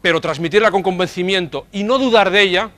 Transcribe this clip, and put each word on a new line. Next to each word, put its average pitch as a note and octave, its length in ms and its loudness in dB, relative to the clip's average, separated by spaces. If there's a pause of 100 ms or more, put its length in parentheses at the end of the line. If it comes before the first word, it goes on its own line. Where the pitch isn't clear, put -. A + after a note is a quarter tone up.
pero E3 200 0
transmitirla E3+ 500 0
con F#3+ 100 0
convencimiento F3+ 920 -4
y G3+ 100 -6
no A#3+ 160 0
dudar A3+ 320 4
de G3+ 120 2
ella F#3+ 360 0